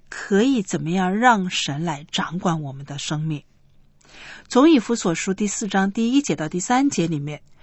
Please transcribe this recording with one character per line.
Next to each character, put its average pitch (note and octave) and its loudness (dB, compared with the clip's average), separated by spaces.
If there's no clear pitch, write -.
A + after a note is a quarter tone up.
可 - 0
以 B3 2
怎 D#3+ -6
么 D3+ -4
样 F#3 0
让 A3 4
神 D3+ -4
来 D#3 -6
掌 F3 -6
管 E3 0
我 C#3 -8
们 C3+ -14
的 C#3 -10
生 D3+ -6
命。 D3+ -6
从 C#4 6
以 D4+ 8
弗 A#3 -2
所 F#3 0
书 F#3+ -2
第 G#3 -2
四 - -6
章 G3 0
第 A3+ 0
一 C#4 4
节 E3 -2
到 D#3 -4
第 F3+ -4
三 C4 2
节 E3+ 0
里 D#3+ -2
面， D3 -10